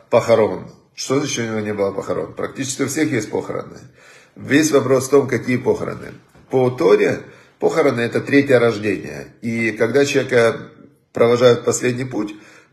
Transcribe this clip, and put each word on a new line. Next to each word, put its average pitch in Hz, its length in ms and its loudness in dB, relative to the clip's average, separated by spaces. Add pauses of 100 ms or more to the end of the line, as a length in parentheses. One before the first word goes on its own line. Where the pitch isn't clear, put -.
похорон, 110 640 2 (220)
что - 260 -2
значит, 139 200 -6
у 113 100 -6
него 110 100 -4
не 107 140 -6
было 98 180 -2
похорон? 92 420 -6
Практически 127 500 -6
у 127 40 -2
всех 151 240 -2
есть 117 180 -4
похороны. - 500 -8 (580)
Весь 131 340 0
вопрос 127 360 2
в - 20 -12
том, 143 180 4
какие 123 300 -2
похороны. - 560 -4 (360)
По 127 200 2
Торе 127 500 2 (400)
похороны — 139 400 0 (100)
это 123 120 -2
третье 135 380 4
рождение. 104 680 -2 (140)
И 113 300 -4
когда 120 340 2
человека 123 640 0 (420)
провожают 120 480 4
в - 60 -12
последний 123 400 -2
путь, - 280 -6 (400)